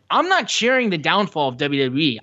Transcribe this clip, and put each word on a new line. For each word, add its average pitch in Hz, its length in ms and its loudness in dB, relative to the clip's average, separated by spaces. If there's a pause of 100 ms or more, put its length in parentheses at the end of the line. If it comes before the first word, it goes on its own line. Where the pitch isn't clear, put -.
(120)
I'm 294 180 2
not 339 180 0
cheering 240 440 0
the 175 60 0
downfall 160 520 0
of 120 80 -6
W 143 260 0
W 131 180 0
E. 127 220 0